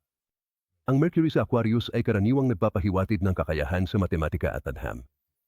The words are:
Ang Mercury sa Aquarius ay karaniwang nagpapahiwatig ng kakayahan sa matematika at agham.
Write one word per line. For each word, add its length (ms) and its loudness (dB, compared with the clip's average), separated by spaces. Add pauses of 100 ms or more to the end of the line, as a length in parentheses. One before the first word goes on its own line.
(880)
Ang 80 2
Mercury 320 2
sa 160 0
Aquarius 480 0
ay 80 0
karaniwang 480 2
nagpapahiwatig 720 0
ng 160 2
kakayahan 480 -2
sa 160 0
matematika 560 -2
at 80 -10
agham. 400 -8 (420)